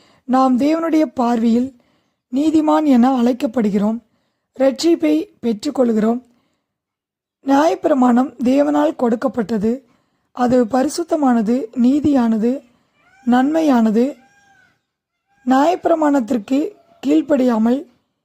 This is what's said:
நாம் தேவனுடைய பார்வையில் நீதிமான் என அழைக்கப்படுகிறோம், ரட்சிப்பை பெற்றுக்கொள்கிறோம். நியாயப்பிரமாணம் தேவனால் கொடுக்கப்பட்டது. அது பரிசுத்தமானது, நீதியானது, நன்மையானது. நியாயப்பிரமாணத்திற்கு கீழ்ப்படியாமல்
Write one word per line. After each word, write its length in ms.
நாம் 340
தேவனுடைய 440
பார்வையில் 520
நீதிமான் 600
என 240
அழைக்கப்படுகிறோம், 800
ரட்சிப்பை 560
பெற்றுக்கொள்கிறோம். 760
நியாயப்பிரமாணம் 880
தேவனால் 520
கொடுக்கப்பட்டது. 720
அது 200
பரிசுத்தமானது, 840
நீதியானது, 680
நன்மையானது. 800
நியாயப்பிரமாணத்திற்கு 1120
கீழ்ப்படியாமல் 760